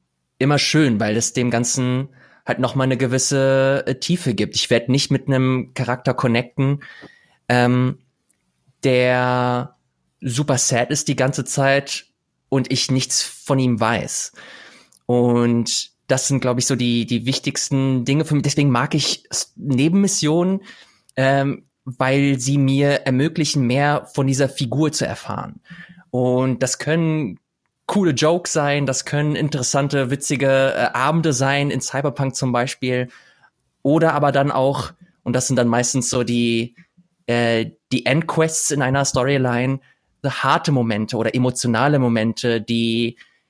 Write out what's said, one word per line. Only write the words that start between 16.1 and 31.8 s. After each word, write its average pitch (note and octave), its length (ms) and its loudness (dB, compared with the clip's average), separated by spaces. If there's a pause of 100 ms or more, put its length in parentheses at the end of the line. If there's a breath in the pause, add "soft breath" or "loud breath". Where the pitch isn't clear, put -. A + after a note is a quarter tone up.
sind, C3+ 120 0
glaub B2 180 0
ich, B2 80 0
so C#3 100 0
die, A#2+ 300 0
die A#2 200 -2
wichtigsten C3+ 800 -2
Dinge C#3+ 180 2
für D3+ 120 -2
mich. C#3+ 80 0
Deswegen C#3+ 280 2
mag B2+ 240 0
ich - 340 -2
S-, - 280 -8
Nebenmissionen, F3 1040 0 (560 loud breath)
ähm, C3+ 480 0 (180)
weil C3+ 560 0
sie C#3 180 0
mir C#3 480 2
ermöglichen, C#3 600 0
mehr C#3+ 460 0
von C3+ 140 0
dieser C3+ 200 2
Figur C#3 440 -2
zu - 140 -4
erfahren. - 540 -10 (500 loud breath)
Und B2+ 540 0
das - 160 -4
können D#3 600 -2 (460)
coole F#3 260 2
Jokes D#3 420 0
sein, C#3+ 320 0
das C3 200 -2
können D3 300 0
interessante, C#3 760 -2
witzige, C3+ 640 0
äh, - 180 0
Abende D#3 400 0
sein, C#3 380 0
in C#3 100 -4